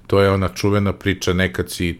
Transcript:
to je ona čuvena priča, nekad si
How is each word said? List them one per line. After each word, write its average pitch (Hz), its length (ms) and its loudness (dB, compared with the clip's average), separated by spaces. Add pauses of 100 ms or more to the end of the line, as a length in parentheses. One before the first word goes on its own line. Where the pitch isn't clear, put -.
to 98 140 4
je 98 100 4
ona 95 180 0
čuvena 101 440 0
priča, 95 400 -2
nekad 92 380 -2
si 85 280 -4